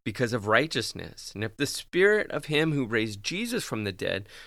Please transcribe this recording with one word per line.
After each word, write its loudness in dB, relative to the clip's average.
because -2
of -2
righteousness. 0
And -6
if -6
the 2
Spirit 2
of -4
him 2
who 0
raised 0
Jesus -4
from -4
the -2
dead -4